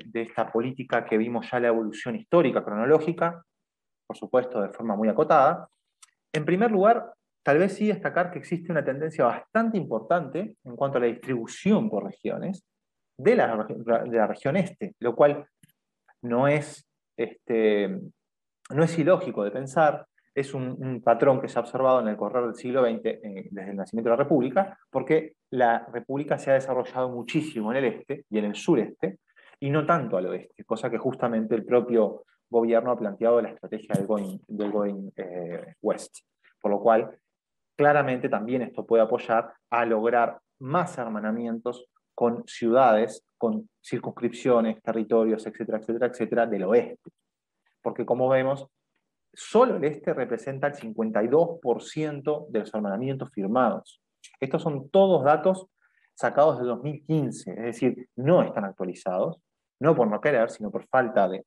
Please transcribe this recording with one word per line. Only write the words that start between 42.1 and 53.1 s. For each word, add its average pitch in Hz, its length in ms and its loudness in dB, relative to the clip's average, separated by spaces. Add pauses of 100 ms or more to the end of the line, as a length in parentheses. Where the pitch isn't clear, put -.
con 120 320 0
ciudades, 117 800 2 (140)
con 110 300 -2 (140)
circunscripciones, 120 1000 -2
territorios, 110 640 0
etcétera, 107 320 -6
etcétera, 117 280 -2
etcétera, 117 400 0
del 101 180 -2
oeste. - 460 0 (720)
Porque, 117 220 -4
como 127 240 0
vemos, 135 400 0 (640)
solo 233 440 2
el 156 80 -2
este 151 300 -2
representa 135 520 -4
el 143 80 -4
cincuenta 110 480 -2
y 120 60 0
dos 165 320 2
por 117 220 0
ciento 151 680 -6
de 117 120 -2
los - 140 -8
hermanamientos 113 580 -4